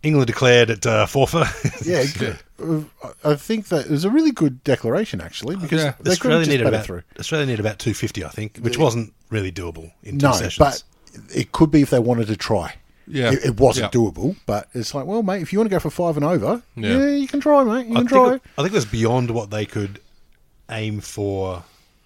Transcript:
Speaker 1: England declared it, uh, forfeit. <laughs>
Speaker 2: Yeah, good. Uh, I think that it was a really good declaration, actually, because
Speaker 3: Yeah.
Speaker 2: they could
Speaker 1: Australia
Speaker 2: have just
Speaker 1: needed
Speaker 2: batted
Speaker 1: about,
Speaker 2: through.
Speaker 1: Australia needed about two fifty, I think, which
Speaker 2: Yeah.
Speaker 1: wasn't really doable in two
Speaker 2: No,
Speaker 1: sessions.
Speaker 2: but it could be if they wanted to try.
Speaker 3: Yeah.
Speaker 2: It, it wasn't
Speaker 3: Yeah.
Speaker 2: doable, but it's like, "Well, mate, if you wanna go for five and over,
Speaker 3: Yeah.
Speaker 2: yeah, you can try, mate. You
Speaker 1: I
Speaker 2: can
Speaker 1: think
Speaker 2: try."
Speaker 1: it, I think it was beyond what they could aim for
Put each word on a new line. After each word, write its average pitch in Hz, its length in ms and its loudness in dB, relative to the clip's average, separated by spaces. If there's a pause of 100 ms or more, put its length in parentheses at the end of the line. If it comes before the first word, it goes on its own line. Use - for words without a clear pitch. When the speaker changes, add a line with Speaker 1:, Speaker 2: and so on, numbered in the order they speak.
Speaker 1:
England 151 240 4
declared 120 440 6
it, 107 160 -2
uh, 107 200 2
forfeit. 139 420 0 (180)
<laughs> - 180 -6
Speaker 2:
Yeah, 175 200 0 (140)
good. 98 200 -4 (240)
Uh, 156 460 -6 (160)
I 151 100 2
think 214 340 -6
that - 180 -2
it - 40 -6
was 151 140 0
a 196 60 0
really 311 200 4
good 143 340 -2
declaration, 123 560 -2
actually, 117 360 -10
because 160 260 -2
Speaker 3:
Yeah. 143 180 -2
Speaker 2:
they 165 100 -2
could - 20 4
Speaker 1:
Australia 185 260 2
Speaker 2:
have - 40 4
just 151 80 2
Speaker 1:
needed 127 140 2
Speaker 2:
batted - 100 2
Speaker 1:
about, 107 120 -4
Speaker 2:
through. 87 160 -10 (160)
Speaker 1:
Australia 151 280 -2
needed 117 140 -2
about 104 180 -4
two 104 160 -2
fifty, - 300 -6
I 73 40 -10
think, 107 300 -10
which 117 180 -4
Speaker 2:
Yeah. 120 80 2
Speaker 1:
wasn't 117 300 -2 (160)
really 98 200 -4
doable 85 420 -12 (100)
in 135 160 -8
two 139 80 2
Speaker 2:
No, 131 60 6
Speaker 1:
sessions. 101 260 -2
Speaker 2:
but 143 240 4 (520)
it 127 180 -4
could 156 180 4
be 151 120 6
if 135 80 2
they 131 80 4
wanted 117 300 0
to 107 80 -2
try. 95 380 -2 (340)
Speaker 3:
Yeah. 127 240 0
Speaker 2:
It, 135 120 0
it 117 160 0
wasn't 120 340 4
Speaker 3:
Yeah. 120 60 4
Speaker 2:
doable, 113 360 -2 (100)
but 104 280 -4
it's 120 200 -8
like, 139 120 -6
"Well, 214 160 -2
mate, 196 200 -2
if 151 100 -8
you 190 60 0
wanna 220 120 2
go 185 80 0
for 151 120 -4
five 165 260 -2
and 147 80 0
over, 170 380 0 (140)
Speaker 3:
Yeah. 214 220 0
Speaker 2:
yeah, 277 80 2 (100)
you 277 120 -2
can 285 120 -2
try, 285 240 4
mate. 240 220 0
You 226 80 -6
Speaker 1:
I 240 40 4
Speaker 2:
can 247 100 2
Speaker 1:
think - 0 -
Speaker 2:
try." 254 260 6
Speaker 1:
it, 269 80 -8 (160)
I 143 40 0
think 190 100 0
it 214 40 0
was 139 100 2
beyond 117 440 0
what 110 200 -4
they 107 160 -4
could 101 340 -6 (680)
aim 110 300 -6
for 95 640 -6 (440)